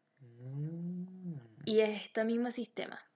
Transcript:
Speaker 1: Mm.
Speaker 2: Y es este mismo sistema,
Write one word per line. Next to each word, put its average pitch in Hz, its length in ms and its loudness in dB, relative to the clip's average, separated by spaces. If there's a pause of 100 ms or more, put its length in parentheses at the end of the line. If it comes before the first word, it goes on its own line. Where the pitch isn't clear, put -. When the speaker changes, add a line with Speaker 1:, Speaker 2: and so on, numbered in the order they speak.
(200)
Speaker 1:
Mm. 170 1160 -6 (280)
Speaker 2:
Y 214 160 6
es 214 240 4
este 220 200 2
mismo 233 260 4
sistema, - 480 -6 (180)